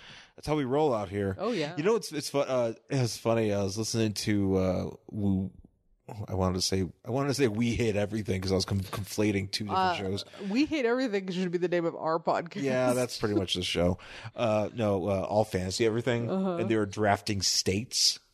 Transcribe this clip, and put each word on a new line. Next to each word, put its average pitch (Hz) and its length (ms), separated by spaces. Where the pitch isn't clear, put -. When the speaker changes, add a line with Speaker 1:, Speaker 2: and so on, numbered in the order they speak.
Speaker 1:
that's - 120
how 151 80
we 147 80
roll 135 300
out 104 160
here. 98 280
Speaker 2:
Oh, 220 140
yeah. 151 240
Speaker 1:
You 147 80
know, 220 140
it's, - 160
it's 147 160
fu-, 139 100
uh, 123 340
it's 127 280
funny. 113 360
I 101 80
was 98 160
listening 110 360
to, 98 440
uh, 92 320
Wu-, 98 400
I 98 60
wanted 92 200
to 90 60
say, 95 240
I 117 60
wanted 139 160
to 131 60
say 131 160
We 113 260
Hate 107 220
Everything 101 440
'cause 95 120
I - 20
was 90 100
com-, 101 140
conflating 98 720
two - 140
different 185 140
Speaker 2:
Uh, 185 160
Speaker 1:
shows. 101 300
Speaker 2:
We 254 160
Hate 294 200
Everything 226 440
should 185 220
be 180 60
the 175 100
name 170 180
of 160 100
our 160 240
podcast. 165 440
Speaker 1:
Yeah, 127 300
that's 123 260
pretty 104 160
much 95 200
the 90 80
show. 90 340
Uh, 107 380
no, 101 360
uh, 95 200
All 107 140
Fantasy 92 420
Everything, 120 440
Speaker 2:
Uh-huh. 190 260
Speaker 1:
and 113 140
they 113 80
were 104 80
drafting 101 560
states. - 760